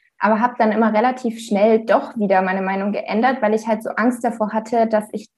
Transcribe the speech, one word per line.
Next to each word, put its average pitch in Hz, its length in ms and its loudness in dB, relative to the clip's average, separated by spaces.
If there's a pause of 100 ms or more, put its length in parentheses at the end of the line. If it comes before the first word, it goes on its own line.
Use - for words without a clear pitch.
(200)
Aber 214 220 2
hab 247 160 0
dann 220 140 2
immer 214 220 2
relativ 233 460 0
schnell 220 460 2
doch 240 320 0
wieder 196 240 2
meine 190 200 -2
Meinung 196 300 -4
geändert, 247 500 -2
weil 214 120 2
ich 220 140 -2
halt 220 160 -2
so - 80 -8
Angst 240 320 0
davor 226 280 -2
hatte, 226 360 0
dass 214 260 0
ich 208 240 -10